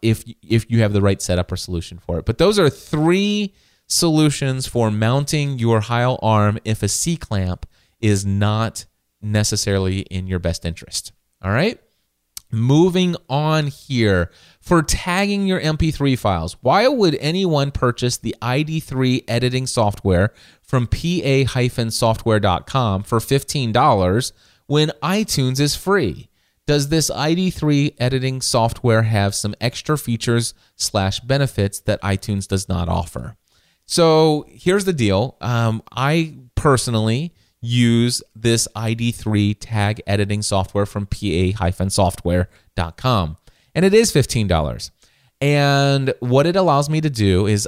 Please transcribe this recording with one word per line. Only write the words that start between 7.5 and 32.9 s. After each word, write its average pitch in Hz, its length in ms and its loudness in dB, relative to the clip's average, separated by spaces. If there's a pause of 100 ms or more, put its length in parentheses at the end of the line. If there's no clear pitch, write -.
is 101 260 2
not 104 580 -2 (380)
necessarily 101 800 0
in 92 260 -8
your 92 120 -2
best 85 260 -4
interest. - 480 -10 (300)
All 92 100 -2
right? 165 280 0 (680)
Moving 170 640 2 (120)
on 151 400 0
here. 107 640 0 (300)
For 170 220 2
tagging 196 640 -2
your 185 140 0
M 156 160 -2
P 160 140 0
three 139 260 0
files, 85 460 -2
why 190 260 4
would 220 280 2
anyone 151 540 0
purchase 123 460 -2
the - 240 -6
I 123 220 -2
D 156 180 -4
three 131 480 -2
editing 123 380 -2
software 101 680 2 (300)
from 123 240 0
P 170 360 -2
A 135 220 2
hyphen 123 460 -2
software 110 500 0
dot 95 260 0
com 107 360 0
for 110 180 0
fifteen 135 520 -2
dollars 113 600 2 (340)
when 151 240 2 (120)
iTunes 147 580 -2
is 147 160 0
free? 165 540 -2 (360)
Does 147 220 2
this 156 220 0
I 156 240 -2
D 185 160 0
three 147 480 0
editing 127 420 -2
software 113 640 2
have 104 320 0
some 104 260 -4
extra 143 380 -4
features 117 560 -2 (220)
slash 98 440 -2
benefits 123 600 -2
that - 200 -2
iTunes 98 480 -4
does 95 180 -2
not 87 220 -2
offer? 87 480 -6 (480)